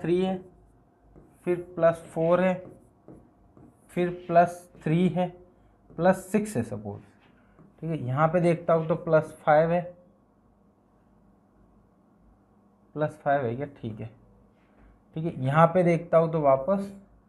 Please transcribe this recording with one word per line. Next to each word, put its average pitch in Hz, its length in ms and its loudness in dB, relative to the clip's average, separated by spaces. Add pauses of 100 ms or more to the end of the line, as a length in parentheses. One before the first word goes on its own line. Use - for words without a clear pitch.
थ्री 175 180 -2
है, 190 160 -2 (1120)
फिर 175 100 0 (180)
प्लस 165 320 2
फ़ोर 165 340 0
है, 185 140 2 (1300)
फिर 180 220 -4 (160)
प्लस 175 440 2 (120)
थ्री 170 260 2
है, 170 200 -2 (600)
प्लस 180 420 0
सिक्स 214 240 -2
है 117 80 0
सपोज, 104 360 -10 (800)
ठीक 160 100 -8
है। 156 80 -4
यहाँ 135 300 0
पे 175 120 0
देखता 170 320 2
हूँ 160 160 0
तो 170 80 0
प्लस 156 340 0 (140)
फ़ाइव 165 280 4
है, 175 100 0 (3000)
प्लस 151 280 -6
फ़ाइव 139 240 0
है 117 100 -4
क्या? 143 180 -8
ठीक 110 260 -12
है, 113 100 -14 (1080)
ठीक 160 80 -6
है। 131 200 -8
यहाँ 151 240 4
पे 175 160 2
देखता 170 340 2
हूँ 165 140 2
तो 165 80 -2
वापस 151 520 0 (360)